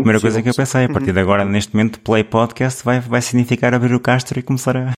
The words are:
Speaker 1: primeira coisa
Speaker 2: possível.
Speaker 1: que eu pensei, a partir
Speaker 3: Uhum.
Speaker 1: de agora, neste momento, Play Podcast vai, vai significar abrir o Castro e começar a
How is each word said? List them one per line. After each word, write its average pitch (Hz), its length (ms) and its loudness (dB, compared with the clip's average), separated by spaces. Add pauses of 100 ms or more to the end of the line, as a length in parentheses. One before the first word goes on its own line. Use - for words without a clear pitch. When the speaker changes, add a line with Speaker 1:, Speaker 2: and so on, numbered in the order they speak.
Speaker 1:
primeira 110 160 4
coisa 110 160 0
Speaker 2:
possível. 113 180 0
Speaker 1:
que - 60 -2
eu 135 40 0
pensei, 131 200 0
a 123 40 0
partir - 200 -2
Speaker 3:
Uhum. 92 60 0
Speaker 1:
de 90 60 2
agora, 98 240 2
neste 101 300 -2
momento, 110 240 0
Play 110 240 0
Podcast 120 600 -2
vai, 123 160 0
vai 120 200 -2
significar 120 540 2
abrir 123 180 2
o 123 60 2
Castro 123 400 -2
e 127 60 -4
começar 127 320 -2
a 127 220 -4